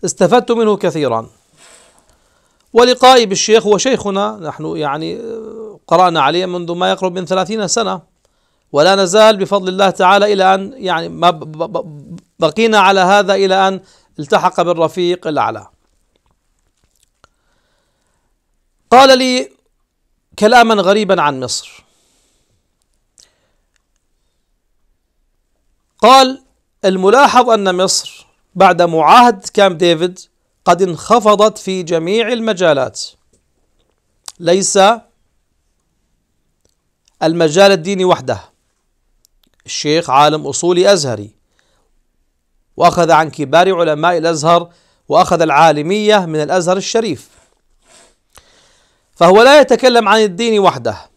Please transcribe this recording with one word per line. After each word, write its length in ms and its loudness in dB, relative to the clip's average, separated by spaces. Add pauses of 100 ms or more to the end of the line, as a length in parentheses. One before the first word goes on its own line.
استفدت 460 0
منه 260 0
كثيرا، 520 -4 (1400)
ولقائي 520 4
بالشيخ 420 0
هو 100 2
شيخنا، 640 -4
نحن 360 -10
يعني، 420 -8
آه، 680 -16
قرأنا 340 2
عليه 240 -2
منذ 260 -10
ما 200 -4
يقرب 220 -6
من 120 -10
ثلاثين 420 -4
سنة، 340 -6 (720)
ولا 240 2
نزال 420 2
بفضل 320 -4
الله 200 0
تعالى 440 2
إلى 200 2
أن 220 -6
يعني 340 -8
ما 200 0
ب-، 220 -8
ب-، 260 -10
ب-، 420 -14 (200)
بقينا 400 0
على 200 2
هذا 340 2
إلى 340 0
أن 140 -6 (380)
التحق 420 -2
بالرفيق 680 -4
الأعلى. 400 -6 (3250)
قال 260 6
لي 340 -2 (880)
كلاما 340 4
غريبا 480 0
عن 180 -2
مصر. 440 -12 (4000)
قال: 460 4 (420)
"الملاحظ 640 2
أن 260 0
مصر 520 -6 (280)
بعد 260 2
معاهدة 600 4 (120)
كامب 240 2
ديفيد 420 -2 (460)
قد 160 2
انخفضت 760 0
في 260 -8
جميع 440 -4
المجالات، 760 -2 (1400)
ليس 400 -2 (2500)
المجال 480 2
الديني 340 -4
وحده." 360 -2 (1200)
الشيخ 440 -4
عالم 380 2
أصولي 460 0
أزهري، 380 -6 (1500)
وأخذ 340 0
عن 180 2
كبار 460 0
علماء 420 -2
الأزهر، 520 0 (400)
وأخذ 320 2
العالمية 840 2
من 180 -6
الأزهر 340 -2
الشريف، 520 -6 (1900)
فهو 260 4
لا 180 6
يتكلم 480 2
عن 120 2
الدين 400 -2
وحده 380 -2 (200)